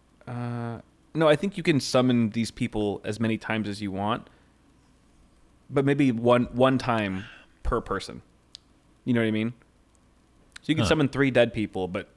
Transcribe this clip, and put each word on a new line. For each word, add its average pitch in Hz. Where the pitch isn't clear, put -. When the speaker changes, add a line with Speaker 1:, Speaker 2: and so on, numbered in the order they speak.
Speaker 1:
Uh, 120
no, 156
I 151
think 196
you 165
can 156
summon 123
these 117
people 107
as 107
many 110
times 110
as 101
you 101
want, 101
but 139
maybe 139
one, 120
one 131
time 107
per 117
person. 92
You 127
know 117
what 113
I 110
mean? 110
So -
you 156
can 156
Speaker 2:
Huh. 185
Speaker 1:
summon 156
three 135
dead 120
people, 98
but 90